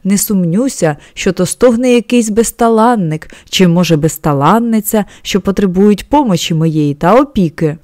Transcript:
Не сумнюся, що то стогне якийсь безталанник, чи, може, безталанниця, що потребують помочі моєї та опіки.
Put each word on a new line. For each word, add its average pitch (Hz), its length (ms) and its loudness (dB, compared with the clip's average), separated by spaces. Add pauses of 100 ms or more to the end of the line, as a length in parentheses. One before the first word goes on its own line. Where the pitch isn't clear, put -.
Не 196 140 0
сумнюся, 180 760 -2 (180)
що - 180 -4
то 180 140 -2
стогне 247 460 0
якийсь 240 380 0
безталанник, 220 1040 0 (140)
чи, 185 200 2
може, 170 280 2
безталанниця, 196 1080 0 (180)
що - 180 -2
потребують 196 680 0
помочі 220 460 0
моєї 156 400 0
та 185 260 2
опіки. 165 640 -2